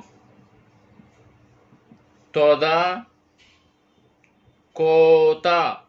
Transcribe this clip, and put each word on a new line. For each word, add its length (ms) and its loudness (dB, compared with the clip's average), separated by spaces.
తొద, 300 2
కోత 1000 0